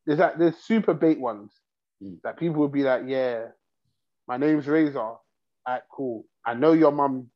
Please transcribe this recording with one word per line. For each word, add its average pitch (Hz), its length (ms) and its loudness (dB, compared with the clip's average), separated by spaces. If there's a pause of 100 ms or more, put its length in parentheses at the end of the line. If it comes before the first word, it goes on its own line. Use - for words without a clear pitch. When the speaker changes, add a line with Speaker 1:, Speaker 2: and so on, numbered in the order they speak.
Speaker 1:
There's, 151 120 0
like, 165 200 2
there's 165 200 2
super 214 360 0
bait 160 260 2
ones. 107 320 -8 (500)
Speaker 2:
Mm. 95 200 -16
Speaker 1:
That 110 160 -10
people 160 220 -2
will 147 80 2
be 139 140 -2
like, 131 240 0
"Yeah, 127 420 -4 (800)
my 127 100 -6
name's 147 300 0
Razor." 139 480 0 (540)
Alright, 127 220 -4
cool. 123 340 -8 (200)
I 120 100 -4
know 143 180 4
your 156 200 6
mum 135 440 -4